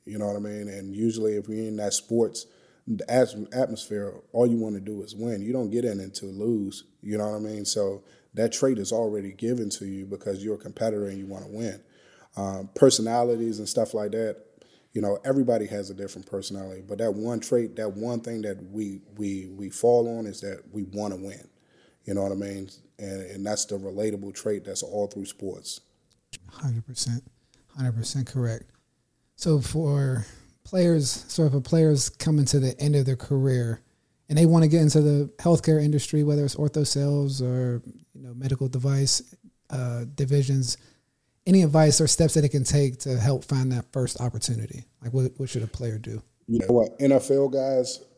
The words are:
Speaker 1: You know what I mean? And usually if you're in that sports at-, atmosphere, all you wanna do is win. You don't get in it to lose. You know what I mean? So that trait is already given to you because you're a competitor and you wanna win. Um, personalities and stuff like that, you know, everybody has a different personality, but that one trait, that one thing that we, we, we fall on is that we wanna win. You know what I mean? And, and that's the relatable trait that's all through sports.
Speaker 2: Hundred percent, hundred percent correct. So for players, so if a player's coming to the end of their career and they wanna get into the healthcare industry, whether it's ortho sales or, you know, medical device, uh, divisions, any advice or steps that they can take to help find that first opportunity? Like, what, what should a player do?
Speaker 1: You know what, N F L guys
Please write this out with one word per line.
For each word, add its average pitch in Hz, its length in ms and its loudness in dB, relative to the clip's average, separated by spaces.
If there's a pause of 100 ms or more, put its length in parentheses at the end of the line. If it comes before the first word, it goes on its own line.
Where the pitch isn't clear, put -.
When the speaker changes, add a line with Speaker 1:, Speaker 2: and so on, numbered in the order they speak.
Speaker 1:
You 104 140 -10
know 104 80 -4
what 101 100 -4
I 104 40 -6
mean? 104 280 -10
And 98 260 -12
usually 110 420 0
if 101 120 -6
you're 110 180 -6
in 107 100 -6
that 104 180 -2
sports - 520 -2 (640)
at-, 120 260 4 (180)
atmosphere, 107 600 -4 (180)
all 120 140 4
you 117 120 2
wanna 107 220 -4
do 101 220 -10
is - 140 -14
win. 110 240 -6
You 110 140 -6
don't 120 160 -4
get 120 160 -2
in 104 120 -2
it 95 180 -12
to 101 100 -12
lose. 101 580 -4 (160)
You 104 160 -6
know 104 140 -2
what 107 60 -6
I 107 40 -8
mean? 107 240 -8
So 101 400 -2 (300)
that 113 180 0
trait 135 260 0
is 101 140 -4
already 104 400 -2
given 113 380 -4
to - 160 -10
you 98 180 -8
because 98 400 -8
you're 107 120 -4
a - 20 -12
competitor 104 480 -4
and 98 120 -8
you 95 80 -12
wanna 98 220 -14
win. 104 340 -8 (540)
Um, 98 380 -6
personalities 117 880 4
and 104 80 -8
stuff - 260 0
like 104 160 -4
that, 110 260 -4 (560)
you 110 80 -4
know, 101 240 -2
everybody 123 420 2
has 101 240 -8
a 98 40 -12
different 95 320 -12
personality, 95 600 -10
but 98 120 -8
that 110 160 0
one 113 260 -4
trait, 120 360 0
that 107 180 -6
one 117 260 -6
thing 113 220 -8
that 95 280 -8
we, 101 300 -8 (160)
we, 98 320 -6
we 95 200 -12
fall 117 500 2
on 113 80 -8
is 101 160 -12
that 98 280 -12
we 101 140 -6
wanna 98 320 -6
win. 92 320 -14 (560)
You 101 100 -6
know 98 80 -2
what 98 80 -2
I 98 60 -6
mean? 98 320 -8 (300)
And, 98 240 -10
and 98 240 -10
that's 104 180 -4
the 104 120 -8
relatable 98 580 -6
trait 104 300 -4
that's 95 180 -8
all 101 260 -4
through 98 160 -10
sports. - 560 -12 (680)
Speaker 2:
Hundred 120 380 -6
percent, 120 380 -6 (520)
hundred 131 160 -2
percent 117 340 -4
correct. 120 440 -4 (680)
So 156 240 4
for 139 680 0 (360)
players, 170 640 2
so - 180 2
if 139 100 4
a 139 60 4
player's 156 480 4
coming 151 380 2
to 143 140 4
the 131 200 0
end 147 140 2
of 139 100 4
their 131 120 0
career 127 640 0 (480)
and 151 100 2
they 165 80 10
wanna 160 220 8
get 165 120 6
into 156 200 6
the 147 280 4 (100)
healthcare 160 440 4
industry, 151 400 2
whether 147 220 4
it's 139 100 0
ortho 147 320 0
sales 139 560 0
or, 123 400 0 (300)
you 135 100 -20
know, 127 120 -16
medical 135 340 -2
device, 135 640 0 (360)
uh, 123 340 -4 (100)
divisions, 135 600 2 (720)
any 190 160 8
advice 156 380 6
or 160 60 4
steps 160 280 4
that 160 60 6
they 143 80 4
can 135 160 2
take 139 360 2
to 127 180 -2
help 127 260 2
find 131 260 0
that 120 220 -2
first 127 260 -2
opportunity? 120 640 -4 (180)
Like, 120 100 -8
what, 127 240 2
what 135 140 -6
should 117 120 -4
a 113 40 -4
player 113 320 -6
do? 110 240 -10 (240)
Speaker 1:
You 117 140 0
know - 80 -2
what, 117 300 4
N 139 140 6
F 131 180 4
L 139 180 4
guys 131 540 0 (140)